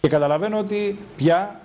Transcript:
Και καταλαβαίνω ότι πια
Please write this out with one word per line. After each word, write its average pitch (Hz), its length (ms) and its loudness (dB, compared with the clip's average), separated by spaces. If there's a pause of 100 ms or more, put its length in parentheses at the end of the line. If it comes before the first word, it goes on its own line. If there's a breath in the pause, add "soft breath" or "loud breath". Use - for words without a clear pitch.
Και 156 80 2
καταλαβαίνω 151 500 0
ότι 208 400 -4 (180)
πια 170 480 0